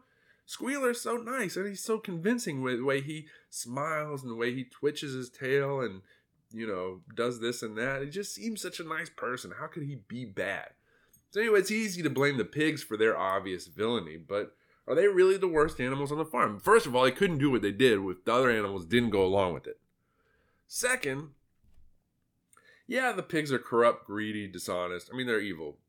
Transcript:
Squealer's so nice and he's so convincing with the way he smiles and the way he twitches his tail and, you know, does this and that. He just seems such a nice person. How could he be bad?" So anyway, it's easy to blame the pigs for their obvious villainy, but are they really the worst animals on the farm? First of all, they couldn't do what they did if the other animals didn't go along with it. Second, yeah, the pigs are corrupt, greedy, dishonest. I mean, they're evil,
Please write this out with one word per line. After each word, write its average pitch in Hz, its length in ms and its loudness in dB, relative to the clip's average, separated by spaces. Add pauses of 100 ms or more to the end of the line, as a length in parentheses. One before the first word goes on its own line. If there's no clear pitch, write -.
(460)
Squealer's 254 560 -2
so 233 160 -2
nice 233 400 -4
and 196 100 -4
he's 196 160 -10
so 220 140 -2
convincing 185 640 -2
with 127 160 0
the 123 80 -2
way 135 160 2
he 151 260 -10 (220)
smiles 147 720 -6
and 127 100 -8
the 113 60 -8
way 123 160 0
he 131 100 -6
twitches 143 500 -2
his 127 160 -6
tail 135 520 0
and, 95 220 -6 (500)
you 113 120 -8
know, 92 360 -6 (120)
does 117 280 -2
this 120 200 -2
and 107 160 -8
that. 135 240 -2
He 143 80 -8
just 196 240 -8
seems 214 280 -6
such 180 180 -8
a 170 60 -8
nice 160 240 -6
person. 117 500 -6
How 151 80 -10
could 156 160 -10
he 143 120 -6 (120)
be 120 160 -8
bad?" 98 460 -6 (640)
So 202 100 -2
anyway, 220 180 6
it's 190 100 2
easy 214 320 -2
to 151 80 2
blame 135 280 2
the 107 80 0
pigs 151 360 0
for - 140 -8
their 107 220 4
obvious 95 500 -2
villainy, 98 480 -2
but 92 400 -6 (320)
are 123 80 0
they 190 120 6
really 190 300 6
the 185 100 0
worst 160 320 2
animals 135 320 -2
on 147 60 -4
the 156 80 -2
farm? 120 340 0
First 226 280 6
of 123 80 0
all, 127 80 6
they 131 80 8
couldn't 175 260 2
do 139 140 4
what 113 100 4
they 101 100 2
did 110 320 6
if 92 220 -6
the 113 80 2
other 127 160 6
animals 98 380 0
didn't 117 240 4
go 98 120 6
along 95 300 4
with - 140 -10
it. - 120 -12 (880)
Second, 151 600 -4 (1600)
yeah, 247 240 0
the 190 100 -4
pigs 151 320 -2
are 120 60 2
corrupt, 117 480 2
greedy, 104 400 -6
dishonest. 90 640 -6
I - 20 -8
mean, 127 120 -6
they're 113 120 0
evil, 80 380 -8 (120)